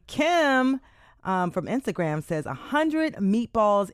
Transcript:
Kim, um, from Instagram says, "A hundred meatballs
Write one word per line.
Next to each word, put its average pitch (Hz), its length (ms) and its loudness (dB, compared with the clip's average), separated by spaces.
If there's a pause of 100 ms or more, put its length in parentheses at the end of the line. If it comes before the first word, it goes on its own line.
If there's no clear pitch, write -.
Kim, 277 760 2 (440)
um, 185 260 -2
from 160 160 -4
Instagram 165 580 -2
says, 156 220 -4
"A 117 80 -8
hundred 311 640 -2
meatballs 208 800 2